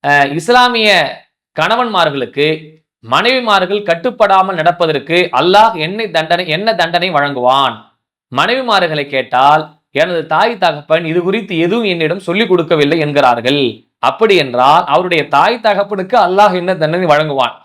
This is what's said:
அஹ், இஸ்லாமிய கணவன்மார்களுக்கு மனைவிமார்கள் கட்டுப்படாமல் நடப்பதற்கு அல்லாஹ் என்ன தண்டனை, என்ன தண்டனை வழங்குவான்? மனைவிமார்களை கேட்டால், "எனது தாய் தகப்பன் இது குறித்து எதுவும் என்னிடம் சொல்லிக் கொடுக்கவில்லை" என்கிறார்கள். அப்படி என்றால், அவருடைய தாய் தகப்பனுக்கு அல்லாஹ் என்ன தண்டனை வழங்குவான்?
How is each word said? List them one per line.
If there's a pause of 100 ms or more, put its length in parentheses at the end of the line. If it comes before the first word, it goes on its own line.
அஹ்,
இஸ்லாமிய (420)
கணவன்மார்களுக்கு (400)
மனைவிமார்கள்
கட்டுப்படாமல்
நடப்பதற்கு
அல்லாஹ்
என்ன
தண்டனை,
என்ன
தண்டனை
வழங்குவான்? (440)
மனைவிமார்களை
கேட்டால், (180)
"எனது
தாய்
தகப்பன்
இது
குறித்து
எதுவும்
என்னிடம்
சொல்லிக்
கொடுக்கவில்லை"
என்கிறார்கள். (160)
அப்படி
என்றால்,
அவருடைய
தாய்
தகப்பனுக்கு
அல்லாஹ்
என்ன
தண்டனை
வழங்குவான்? (120)